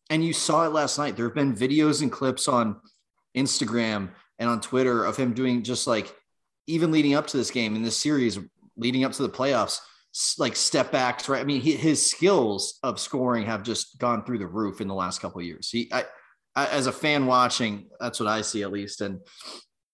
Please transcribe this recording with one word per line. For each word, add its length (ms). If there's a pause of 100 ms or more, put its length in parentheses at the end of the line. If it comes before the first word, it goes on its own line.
(100)
And 140
you 100
saw 340
it 60
last 260
night. 160
There 100
have 80
been 220
videos 460
and 100
clips 360
on 320 (560)
Instagram 760 (280)
and 120
on 120
Twitter 420
of 140
him 160
doing 300
just, 240
like, 260 (540)
even 240
leading 240
up 120
to 100
this 140
game 240
in 80
this 140
series, 420 (380)
leading 260
up 100
to 100
the 60
playoffs, 500 (340)
s-, 240
like, 180
step 360
backs, 360
right? 140
I 20
mean, 160
he, 160
his 340
skills 760
of 160
scoring 460
have 180
just 340
gone 280
through 140
the 80
roof 320
in 80
the 60
last 280
couple 180
of 60
years. 240
He, 220
I, 140 (500)
I, 120
as 180
a 60
fan 340
watching, 640 (100)
that's 200
what 100
I 120
see 200
at 100
least. 300
And 200 (720)